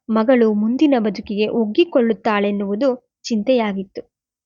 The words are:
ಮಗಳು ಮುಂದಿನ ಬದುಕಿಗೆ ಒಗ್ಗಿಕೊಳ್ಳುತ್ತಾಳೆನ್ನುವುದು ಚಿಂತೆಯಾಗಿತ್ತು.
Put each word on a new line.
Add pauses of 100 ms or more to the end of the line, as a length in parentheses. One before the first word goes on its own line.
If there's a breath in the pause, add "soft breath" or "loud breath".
(100)
ಮಗಳು
ಮುಂದಿನ
ಬದುಕಿಗೆ
ಒಗ್ಗಿಕೊಳ್ಳುತ್ತಾಳೆನ್ನುವುದು (100)
ಚಿಂತೆಯಾಗಿತ್ತು. (320)